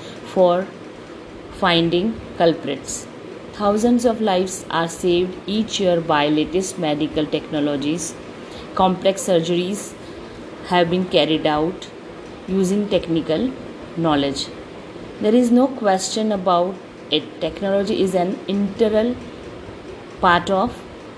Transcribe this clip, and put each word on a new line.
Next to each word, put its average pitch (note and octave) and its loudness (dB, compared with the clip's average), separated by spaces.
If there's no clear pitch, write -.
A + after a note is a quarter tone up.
for F3+ 4
finding F3 4
culprits. C#3+ 0
Thousands A3 4
of A3 2
lives F#3+ 0
are E3 0
saved F3+ 0
each G#3+ -2
year F3 4
by D3+ 4
latest D3+ 0
medical D3+ 0
technologies. D3 -2
Complex F#3+ 2
surgeries F3+ 0
have F3 4
been F#3 2
carried D#3 4
out D#3 0
using F#3+ 2
technical E3+ 0
knowledge. C#3+ 2
There G#3+ 4
is B3 6
no B3 8
question G#3+ 0
about F#3 2
it. - -2
Technology G3 0
is F#3+ 2
an F#3 0
integral G#3+ 2
part F3 4
of G3 0